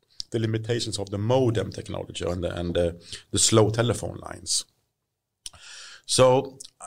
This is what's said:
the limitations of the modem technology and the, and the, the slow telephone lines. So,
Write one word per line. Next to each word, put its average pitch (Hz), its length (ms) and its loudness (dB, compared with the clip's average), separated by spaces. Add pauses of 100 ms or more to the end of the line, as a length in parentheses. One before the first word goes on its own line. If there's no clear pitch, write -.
(300)
the 117 100 -2
limitations 110 600 -2
of 98 100 -6
the 101 80 -4
modem 117 540 2
technology 92 540 -10
and 90 180 -2
the, 92 140 -4
and 87 180 -4
the, 85 260 0 (300)
the 101 80 0
slow 110 320 6
telephone 117 500 -2
lines. - 420 -6 (1400)
So, 131 520 4 (300)